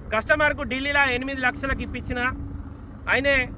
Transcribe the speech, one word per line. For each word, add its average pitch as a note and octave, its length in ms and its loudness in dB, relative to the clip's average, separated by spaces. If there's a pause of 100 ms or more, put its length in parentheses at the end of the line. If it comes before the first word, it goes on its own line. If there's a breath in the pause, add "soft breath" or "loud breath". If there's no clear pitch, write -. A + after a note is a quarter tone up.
(160)
కస్టమర్కు D4 480 4
ఢిల్లీలో C#4 460 2
ఎనిమిది C4 320 -2
లక్షలకు C4 400 0
ఇప్పించిన B3 380 -6 (880)
ఆయనే C4 480 4